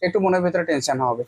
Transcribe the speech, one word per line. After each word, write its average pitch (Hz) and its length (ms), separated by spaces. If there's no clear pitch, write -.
একটু 180 180
মনের 185 220
ভেতরে 175 220
টেনশন 143 360
হবে 120 280